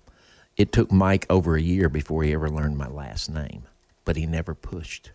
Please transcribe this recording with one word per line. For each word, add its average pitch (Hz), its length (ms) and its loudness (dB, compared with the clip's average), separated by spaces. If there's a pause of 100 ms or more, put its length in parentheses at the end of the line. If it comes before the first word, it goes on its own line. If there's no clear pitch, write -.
(580)
It 104 140 4
took - 180 4
Mike 95 400 4
over 87 240 4
a 78 80 2
year 90 260 2
before 78 360 -2
he 76 100 2
ever 76 160 -2
learned 73 260 -2
my 69 120 -6
last 69 420 -10
name, 76 320 -8 (420)
but 82 120 -2
he 80 100 -2
never 80 300 -4
pushed. - 580 -12